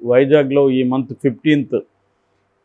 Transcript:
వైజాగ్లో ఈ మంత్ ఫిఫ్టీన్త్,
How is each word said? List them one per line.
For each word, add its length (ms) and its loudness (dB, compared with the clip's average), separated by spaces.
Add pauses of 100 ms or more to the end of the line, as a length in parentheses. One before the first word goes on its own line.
వైజాగ్లో 640 2
ఈ 120 0
మంత్ 300 -4
ఫిఫ్టీన్త్, 680 -2 (840)